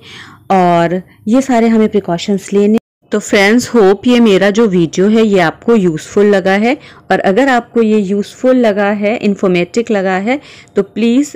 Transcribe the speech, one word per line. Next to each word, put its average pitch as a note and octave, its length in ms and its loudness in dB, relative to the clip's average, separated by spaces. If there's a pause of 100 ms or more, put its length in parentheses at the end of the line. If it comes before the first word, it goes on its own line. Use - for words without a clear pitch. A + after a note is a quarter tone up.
(520)
और F3 500 2 (260)
ये B3+ 140 2
सारे A#3 260 0
हमें A3 220 2
precautions F#3+ 640 -4
लेने। G#3 240 2 (340)
तो G#3 80 -2
friends, G#3+ 500 0
hope G3+ 380 2
ये B3 120 2
मेरा G3+ 300 2
जो A3 180 2
video F3+ 400 0
है A3 200 2
ये G3 120 0
आपको F3 360 0
useful F3+ 500 0
लगा F#3+ 260 0
है, A3+ 260 0 (340)
और F#3+ 80 0
अगर G#3+ 280 0
आपको A#3+ 340 -2
ये G#3+ 180 2
useful G3+ 560 -2
लगा G#3 340 0
है, G#3 280 -2
informative F#3+ 760 -2
लगा F#3+ 240 -2
है, A3+ 240 -4 (360)
तो G3+ 80 0
please A#3 520 -2